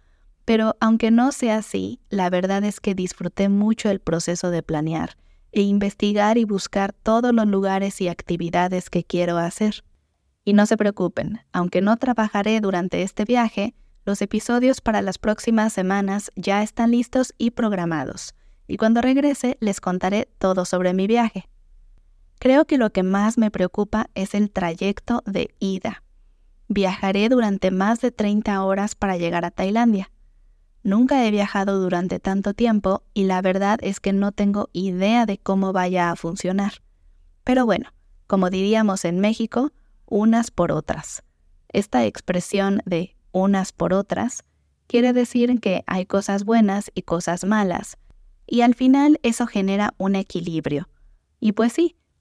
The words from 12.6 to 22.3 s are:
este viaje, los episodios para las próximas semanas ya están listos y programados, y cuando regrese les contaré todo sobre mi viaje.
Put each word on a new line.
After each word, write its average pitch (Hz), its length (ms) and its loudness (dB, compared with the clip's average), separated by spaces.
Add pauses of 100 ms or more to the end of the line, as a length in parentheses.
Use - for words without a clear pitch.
este 208 220 -4
viaje, 233 500 0 (280)
los 202 200 -2
episodios 240 580 0
para 208 220 0
las 190 160 -4
próximas 220 520 0
semanas 196 640 -2
ya 196 280 0
están 233 260 0
listos 240 480 0
y 233 140 -2
programados, 175 800 -4 (340)
y 202 100 -6
cuando 226 240 2
regrese 262 580 0
les 202 200 -2
contaré 185 480 -2 (120)
todo 185 260 0
sobre 180 300 0
mi 190 100 0
viaje. 226 420 0 (920)